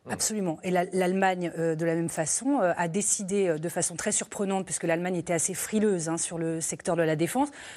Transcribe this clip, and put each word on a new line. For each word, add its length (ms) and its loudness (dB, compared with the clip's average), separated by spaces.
Absolument. 540 -2
Et 80 -2
la, 140 2
l'Allemagne, 720 2
euh, 180 2
de 100 -2
la 100 2
même 120 0
façon, 540 0
euh, 160 6
a 100 0
décidé, 600 0
euh, 80 2
de 100 -4
façon 300 -2
très 160 -2
surprenante, 500 -2
puisque 200 -6
l'Allemagne 320 0
était 180 -2
assez 200 0
frileuse, 540 0
hein, 100 0
sur 200 -4
le 240 -2
secteur 340 -2
de 60 4
la 160 4
défense, 320 2